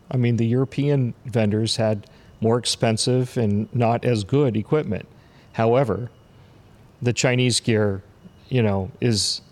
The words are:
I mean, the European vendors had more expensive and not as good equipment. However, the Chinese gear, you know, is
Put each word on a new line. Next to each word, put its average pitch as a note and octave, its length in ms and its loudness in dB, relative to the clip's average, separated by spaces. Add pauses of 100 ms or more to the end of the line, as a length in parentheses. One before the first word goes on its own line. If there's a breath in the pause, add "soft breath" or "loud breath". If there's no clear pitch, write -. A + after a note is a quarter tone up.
(100)
I C3 60 -4
mean, A#2+ 200 2
the A#2 100 0
European C3 680 0 (100)
vendors G#2+ 520 0
had G#2+ 340 -2 (300 loud breath)
more A2+ 180 2
expensive A#2+ 800 0
and G#2 360 0
not A#2 300 0
as A#2 200 0
good C3 320 0
equipment. A2 520 -4 (440 loud breath)
However, A#2 580 0 (920 loud breath)
the A#2+ 120 0
Chinese B2 480 2
gear, G#2 420 0 (460)
you B2+ 140 0
know, G2 280 0 (100)
is A#2 400 0 (120)